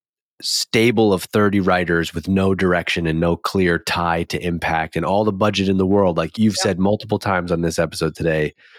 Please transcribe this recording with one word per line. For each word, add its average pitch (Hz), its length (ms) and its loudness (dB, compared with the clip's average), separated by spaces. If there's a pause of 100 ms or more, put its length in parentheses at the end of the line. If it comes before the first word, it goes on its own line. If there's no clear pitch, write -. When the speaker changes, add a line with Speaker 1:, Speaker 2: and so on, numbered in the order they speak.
(420)
Speaker 1:
stable 113 680 2
of 90 120 0
thirty 101 360 2
writers 87 520 0
with - 160 -8
no 95 260 2
direction 87 520 -2
and 80 140 0
no 85 160 2
clear 87 420 0
tie 85 460 -2
to 82 200 -8
impact 82 520 -4
and 85 100 -4
all 98 180 0
the 107 80 0
budget 98 360 0
in 95 100 2
the 95 80 2
world. 95 300 2
Like 82 220 -4
you've 110 200 2
Speaker 2:
Yeah. - 60 -2
Speaker 1:
said 95 140 0
multiple 104 400 0
times 90 340 -2
on 85 100 0
this 82 160 -2
episode 80 360 -2
today, 78 400 -2 (240)